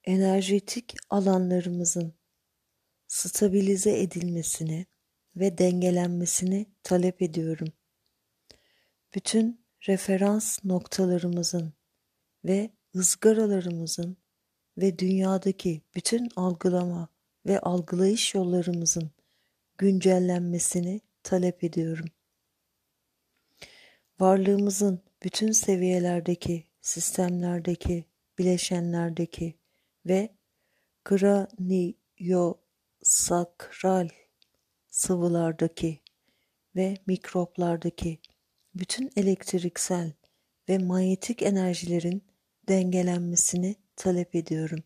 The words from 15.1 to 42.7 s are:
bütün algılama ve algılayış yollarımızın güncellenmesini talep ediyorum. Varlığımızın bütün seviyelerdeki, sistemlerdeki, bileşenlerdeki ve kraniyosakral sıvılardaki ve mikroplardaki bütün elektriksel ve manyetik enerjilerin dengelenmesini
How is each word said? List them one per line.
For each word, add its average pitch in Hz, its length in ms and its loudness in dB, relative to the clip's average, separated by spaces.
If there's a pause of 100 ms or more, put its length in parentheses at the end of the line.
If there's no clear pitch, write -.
bütün 233 420 -2
algılama 180 720 -2 (380)
ve 196 140 2
algılayış 180 720 0
yollarımızın 175 760 -2 (680)
güncellenmesini 180 1200 2 (220)
talep 180 420 0
ediyorum. 165 420 -4 (2250)
Varlığımızın 196 800 4 (200)
bütün 214 300 -2
seviyelerdeki, 175 1120 0 (160)
sistemlerdeki, 175 1200 -2 (340)
bileşenlerdeki 170 1200 -2 (440)
ve 190 280 0 (720)
kraniyosakral 180 3000 0 (840)
sıvılardaki 170 1120 0 (760)
ve 190 200 0 (100)
mikroplardaki 175 1120 -4 (540)
bütün 185 420 -6
elektriksel 180 960 -2 (560)
ve 190 100 2
manyetik 185 640 0
enerjilerin 180 840 -2 (440)
dengelenmesini 180 1080 0 (200)